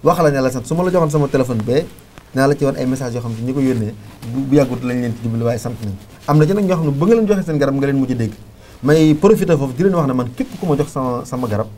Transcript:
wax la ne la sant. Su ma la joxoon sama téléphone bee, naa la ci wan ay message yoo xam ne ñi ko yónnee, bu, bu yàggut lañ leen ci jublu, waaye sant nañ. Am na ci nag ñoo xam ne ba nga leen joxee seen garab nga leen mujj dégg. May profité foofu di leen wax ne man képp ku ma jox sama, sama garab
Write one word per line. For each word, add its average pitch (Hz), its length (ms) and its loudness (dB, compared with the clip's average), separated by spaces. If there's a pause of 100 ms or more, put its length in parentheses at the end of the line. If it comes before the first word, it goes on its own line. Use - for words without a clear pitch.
wax 165 200 2
la 151 80 4
ne 139 100 0
la 131 100 2
sant. 123 160 -6
Su 156 80 -4
ma 175 100 -2
la 185 60 0
joxoon 170 200 2
sama 147 180 0
téléphone 123 340 0
bee, 120 220 0 (500)
naa 135 140 2
la 143 80 2
ci 143 80 -2
wan 135 120 0
ay 127 100 -4
message 127 280 -4
yoo 120 80 -4
xam 117 160 -6
ne 117 80 -6
ñi 131 80 -4
ko 143 60 -2
yónnee, 117 340 0 (380)
bu, 131 80 -4
bu 135 160 0
yàggut 123 260 2
lañ 123 180 -4
leen 120 160 -4
ci 113 60 -14
jublu, 117 220 -2
waaye 117 140 0
sant 117 240 -8
nañ. 101 100 -6 (360)
Am 147 100 4
na 156 80 6
ci 185 60 0
nag 202 120 0
ñoo 185 120 2
xam 160 100 -2
ne 143 60 0
ba 143 140 0
nga 226 80 6
leen 220 120 2
joxee 196 180 0
seen 156 140 -2
garab 139 180 0
nga 139 100 0
leen 139 120 0
mujj 131 160 0
dégg. 113 180 -2 (500)
May 156 320 4
profité 180 420 4
foofu 135 200 -2
di 151 80 0
leen 190 100 4
wax 160 120 2
ne 131 60 0
man 123 240 -2
képp - 240 -8
ku 190 60 -4
ma 147 100 2
jox 147 140 -2
sama, 127 340 -4
sama 127 240 -6
garab 107 180 -2 (120)